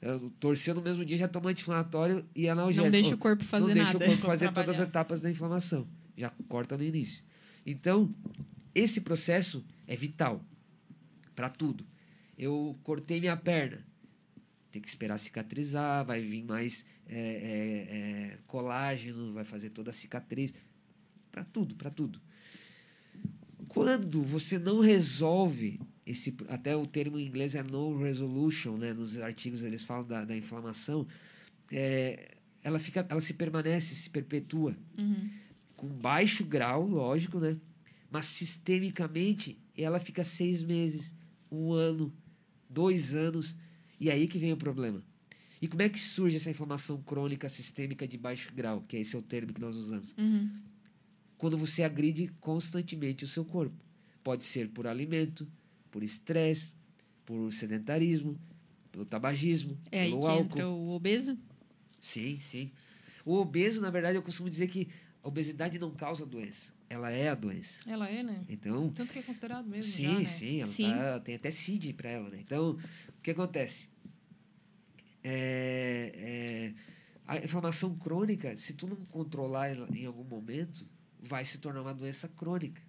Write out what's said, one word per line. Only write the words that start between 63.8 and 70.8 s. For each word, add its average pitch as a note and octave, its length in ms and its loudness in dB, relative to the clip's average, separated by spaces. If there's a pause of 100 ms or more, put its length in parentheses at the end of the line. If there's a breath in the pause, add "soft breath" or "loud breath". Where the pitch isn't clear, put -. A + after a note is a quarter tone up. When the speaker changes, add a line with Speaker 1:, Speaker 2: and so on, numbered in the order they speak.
Speaker 1:
na G3 100 0
verdade, F3+ 260 2
eu F#3 60 0
costumo F3 260 -6
dizer F3 200 -2
que F3+ 200 -2 (340 loud breath)
a - 60 -8
obesidade D#3 500 -4
não E3+ 120 -4
causa C#3+ 340 -6
doença. A2+ 480 -12 (160)
Ela A#2+ 220 -6
é C3 180 2
a D3 60 2
doença. G2 400 -6 (120)
Speaker 3:
Ela A3 220 -4
é, A3 140 -4
né? G3+ 260 -6
Speaker 1:
Então, B2+ 420 -2
Speaker 3:
Tanto A#3+ 220 -8
que C#4 60 -10
é B3+ 40 -10
considerado A#3+ 440 -8
mesmo G#3 240 -6
Speaker 1:
sim, F3+ 140 -2
Speaker 3:
já, E3+ 140 4
né? F#3 80 4
Speaker 1:
sim, C3+ 340 -4
ela A#2 60 -2
Speaker 2:
Sim. G#3 240 2